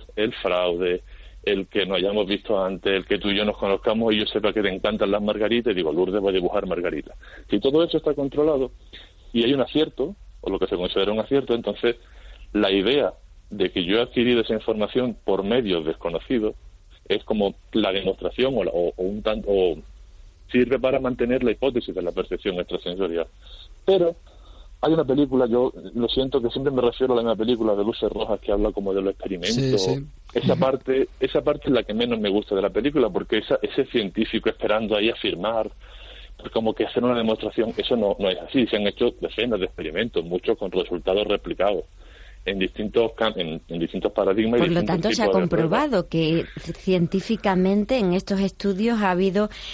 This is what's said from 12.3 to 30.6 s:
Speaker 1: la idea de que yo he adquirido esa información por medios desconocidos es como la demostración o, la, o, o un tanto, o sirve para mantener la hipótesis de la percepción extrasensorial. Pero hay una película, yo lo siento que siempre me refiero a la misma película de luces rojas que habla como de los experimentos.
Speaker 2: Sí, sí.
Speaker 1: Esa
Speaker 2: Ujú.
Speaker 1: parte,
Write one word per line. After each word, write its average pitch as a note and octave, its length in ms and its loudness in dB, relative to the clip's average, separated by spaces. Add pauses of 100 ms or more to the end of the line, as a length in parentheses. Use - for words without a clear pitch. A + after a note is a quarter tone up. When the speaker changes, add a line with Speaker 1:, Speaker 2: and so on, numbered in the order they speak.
Speaker 1:
la G#2 180 2
idea G2 420 2 (360)
de F#2+ 220 -2
que F#2 120 -2
yo F#2+ 140 2
he A#2 40 4
adquirido A#2+ 400 2
esa A2+ 120 -2
información A2 720 -2
por G2 200 0
medios G2+ 420 0
desconocidos E2+ 720 -2 (520)
es G#3 160 -2
como G3+ 320 0 (180)
la G#2 180 2
demostración G2 640 -2
o, G2 60 2
la, F2+ 80 -2
o, F2 240 0
o F2+ 80 -4
un G#2 200 -4
tanto, G#2+ 260 -2
o F#2 280 2 (720)
sirve B2+ 280 4
para C3 200 2
mantener B2 440 0
la A#2+ 80 4
hipótesis A#2+ 440 -2
de F#2 60 -2
la F2 100 -2
percepción F2+ 480 -4
extrasensorial. F2 680 -4 (580)
Pero F3 300 4 (640)
hay D3 120 4
una D#3 100 4
película, C3 440 4
yo B2 260 2 (220)
lo A#2 120 0
siento C3+ 340 0
que A#2+ 80 0
siempre C#3 220 -2
me B2+ 100 2
refiero B2 320 2
a A#2+ 40 4
la A2+ 60 4
misma A2+ 120 0
película A2 400 2
de G2+ 80 2
luces A2 280 0
rojas G#2+ 280 -4
que - 120 -4
habla G#2 200 2
como G2 220 -4
de G2 80 0
los F#2+ 100 0
experimentos. F#2 440 -4 (280)
Speaker 2:
Sí, F#2 120 0
sí. C#3 100 -6 (280)
Speaker 1:
Esa B2 200 2
Speaker 2:
Ujú. B2 60 0
Speaker 1:
parte, C3 480 2 (120)